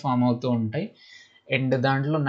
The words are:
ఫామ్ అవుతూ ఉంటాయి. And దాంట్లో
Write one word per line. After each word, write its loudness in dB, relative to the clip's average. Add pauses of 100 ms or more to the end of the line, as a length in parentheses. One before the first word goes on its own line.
ఫామ్ 2
అవుతూ 0 (100)
ఉంటాయి. -4 (680)
And 0 (160)
దాంట్లో 0 (120)